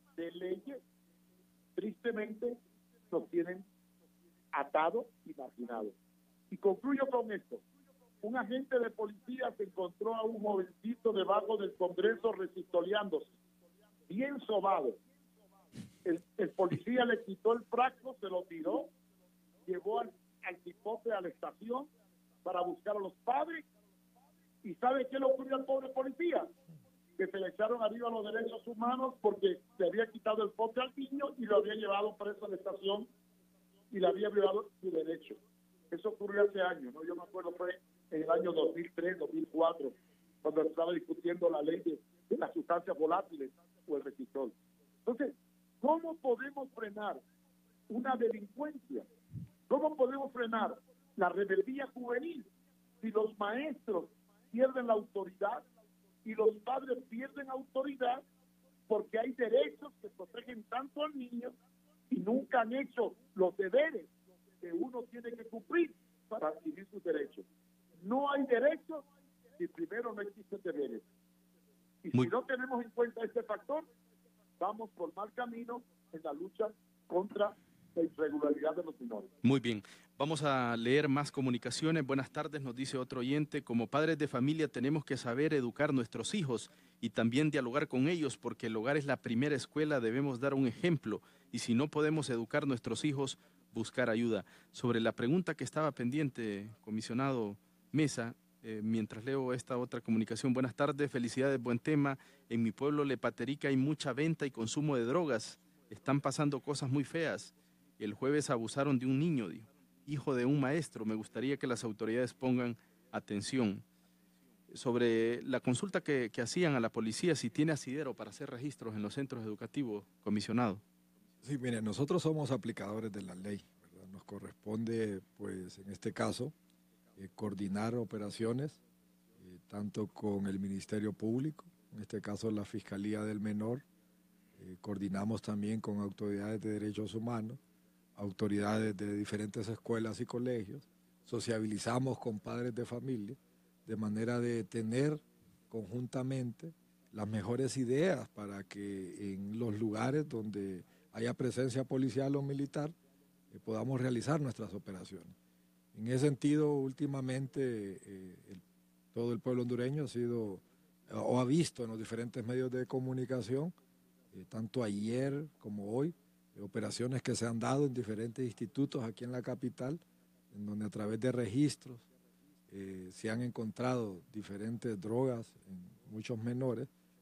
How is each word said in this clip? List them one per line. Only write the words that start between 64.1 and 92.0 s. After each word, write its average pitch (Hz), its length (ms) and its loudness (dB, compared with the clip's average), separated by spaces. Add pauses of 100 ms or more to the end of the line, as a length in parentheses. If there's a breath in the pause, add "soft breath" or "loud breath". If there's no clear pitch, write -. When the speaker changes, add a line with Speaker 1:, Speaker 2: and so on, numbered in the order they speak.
Speaker 1:
que 175 140 -8
uno 247 360 -2
tiene 233 220 -10
que 226 140 -10
cumplir 302 500 0 (320)
para 156 220 -2
adquirir - 420 -6
sus 208 120 -10
derechos? 156 420 -2 (580)
No 277 280 2
hay 277 140 4
derechos 285 600 4 (520)
si 175 100 -2
primero 208 460 -6
no 208 80 -6
existen 202 420 -10
deberes. 160 380 -2 (1040)
Y - 120 0
Speaker 2:
Muy 127 120 4
Speaker 1:
si 175 40 -6
no 247 140 2
tenemos 247 380 -2
en 233 80 -16
cuenta 233 320 0
este 220 200 -2
factor, 277 400 -4 (760)
vamos 208 320 -4
por 160 240 -8
mal 214 180 -8
camino 240 480 -8 (300)
en 160 120 -10
la 151 100 -4
lucha 190 340 -4 (400)
contra 202 480 0 (400)
la 165 80 4
irregularidad 151 720 0
de 175 80 -2
los - 180 -12
menores. 110 280 -8 (140)
Speaker 2:
Muy 131 160 6
bien. 113 240 -2 (340 loud breath)
Vamos 151 260 0
a 127 340 2
leer 139 320 4
más 143 220 2
comunicaciones. 135 720 2
Buenas 135 260 0
tardes, 151 300 -4
nos 123 140 -6
dice 131 220 -4
otro 127 220 -4
oyente. 143 440 0
Como 117 240 2
padres 156 300 2
de 143 100 2
familia 143 400 2
tenemos 139 360 0
que 131 140 -2
saber 139 360 2
educar 139 400 2
nuestros 113 400 0
hijos 135 380 0 (300 soft breath)
y 120 80 0
también 127 400 4
dialogar 143 380 0
con 131 200 4
ellos, 160 300 0
porque 117 300 -6
el 110 100 0
hogar 131 200 2
es 143 80 -2
la 127 120 0
primera 131 380 2
escuela, 147 440 0
debemos 123 400 2
dar 139 140 2
un 135 140 4
ejemplo. 117 540 2 (300 soft breath)
Y 117 80 -2
si 117 160 2
no 143 120 4
podemos 151 420 2